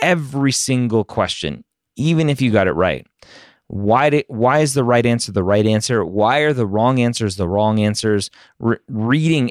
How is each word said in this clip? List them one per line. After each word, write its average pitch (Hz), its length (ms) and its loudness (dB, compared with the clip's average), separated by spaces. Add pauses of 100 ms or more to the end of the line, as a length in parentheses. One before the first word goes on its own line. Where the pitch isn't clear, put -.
every 139 500 0
single 120 540 0
question, - 580 -6 (320)
even 160 340 0
if 135 120 -2
you 123 100 2
got 98 160 4
it 78 60 0
right. 82 340 -2 (600)
Why 117 440 2
did, 147 160 2
why 123 320 0
is 143 160 0
the 135 80 2
right 120 200 2
answer 120 280 -2
the 95 120 0
right 104 220 2
answer? 110 400 0
Why 107 360 2
are 151 120 2
the 120 140 -2
wrong 117 320 0
answers 117 360 -2
the 95 120 -2
wrong 107 320 0
answers? 104 500 0 (300)
Re-, 117 180 0 (100)
reading 131 640 0